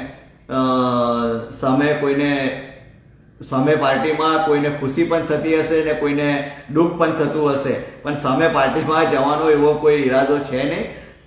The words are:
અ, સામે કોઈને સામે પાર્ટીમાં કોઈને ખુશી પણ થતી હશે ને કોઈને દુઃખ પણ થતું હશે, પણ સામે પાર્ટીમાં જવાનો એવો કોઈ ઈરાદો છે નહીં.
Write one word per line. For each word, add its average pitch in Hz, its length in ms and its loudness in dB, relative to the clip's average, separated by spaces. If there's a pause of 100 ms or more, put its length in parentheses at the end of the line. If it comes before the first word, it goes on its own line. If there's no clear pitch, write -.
(500)
અ, 131 60 -6 (1040)
સામે 143 320 2
કોઈને 139 680 -2 (880)
સામે 143 260 2
પાર્ટીમાં 151 680 0
કોઈને 147 240 2
ખુશી 143 340 -2
પણ 160 220 0
થતી 156 340 0
હશે 156 240 0
ને 151 100 0
કોઈને 143 580 -2 (220)
દુઃખ 170 180 2
પણ 170 200 0
થતું 147 420 0
હશે, 135 200 -2
પણ - 420 -8
સામે 139 320 0
પાર્ટીમાં 151 640 0
જવાનો 147 380 2
એવો 147 240 4
કોઈ 151 200 2
ઈરાદો 135 440 2
છે 139 260 -4
નહીં. 175 220 -4 (400)